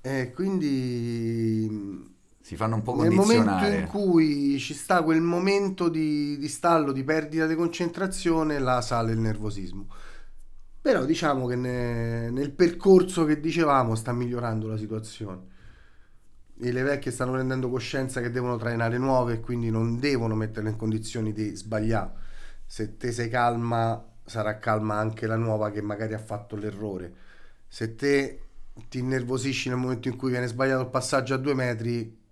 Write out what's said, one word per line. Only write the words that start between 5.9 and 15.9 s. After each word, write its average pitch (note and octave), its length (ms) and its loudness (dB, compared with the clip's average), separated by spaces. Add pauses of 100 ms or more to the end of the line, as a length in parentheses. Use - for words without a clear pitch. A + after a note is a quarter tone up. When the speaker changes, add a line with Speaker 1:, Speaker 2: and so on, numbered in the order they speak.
Speaker 1:
di D3 80 -6
stallo, D#3 440 2
di C3 120 -2
perdita D#3 420 0
di D#3+ 80 0
concentrazione, E3+ 1040 0
là B2+ 240 2
sale A#2 300 0
il A2+ 80 2
nervosismo. G#2 680 -2 (920)
Però G3 240 4
diciamo C#3+ 400 2
che B2 100 0
ne-, A#2+ 760 -2
nel C#3 200 -2
percorso F3+ 760 6
che D3+ 140 4
dicevamo C#3+ 540 4
sta A2+ 200 -2
migliorando A#2+ 540 -2
la G#2+ 100 -4
situazione. G#2+ 800 -8 (1040)